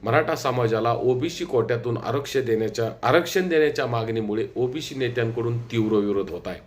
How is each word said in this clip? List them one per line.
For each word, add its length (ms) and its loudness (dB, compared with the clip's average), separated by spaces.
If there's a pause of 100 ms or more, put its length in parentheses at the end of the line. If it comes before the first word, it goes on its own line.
मराठा 320 2
समाजाला 580 2
ओबीसी 520 0
कोट्यातून 540 0
आरक्षण 460 -2
देण्याच्या, 640 0
आरक्षण 400 2
देण्याच्या 380 2
मागणीमुळे 600 -2 (100)
ओबीसी 380 -4
नेत्यांकडून 640 -2
तीव्र 380 0
विरोध 340 0
होत 180 -8
आहे. 180 -8